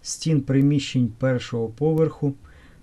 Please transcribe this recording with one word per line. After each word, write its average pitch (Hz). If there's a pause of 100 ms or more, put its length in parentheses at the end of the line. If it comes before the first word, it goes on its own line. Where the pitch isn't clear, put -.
стін -
приміщень 139
першого 120
поверху, 151 (480)